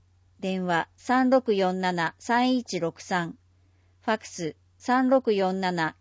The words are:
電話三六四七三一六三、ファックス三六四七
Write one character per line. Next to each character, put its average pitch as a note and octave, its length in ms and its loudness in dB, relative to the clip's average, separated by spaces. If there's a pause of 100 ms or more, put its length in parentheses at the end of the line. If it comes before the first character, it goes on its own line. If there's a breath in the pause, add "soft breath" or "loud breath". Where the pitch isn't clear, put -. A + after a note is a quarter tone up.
(400)
電 F#3 260 -4
話 E3+ 300 0
三 B3+ 340 0
六 B3 240 2
四 F#3 280 0
七 F3 360 -2
三 B3 380 0
一 A#3 240 -4
六 E3 220 -6
三、 F3 360 -4 (640)
フ A#3 100 -2
ァ - 40 4
ッ - 40 -6
ク - 80 -18
ス E3 280 -8 (220)
三 B3+ 320 2
六 B3+ 240 4
四 F#3+ 260 0
七 F3+ 420 -2